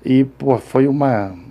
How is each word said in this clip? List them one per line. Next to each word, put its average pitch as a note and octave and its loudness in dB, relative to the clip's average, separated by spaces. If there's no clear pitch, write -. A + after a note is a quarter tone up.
E, C3 2
pô, C3 0
foi C3 0
uma C3 -2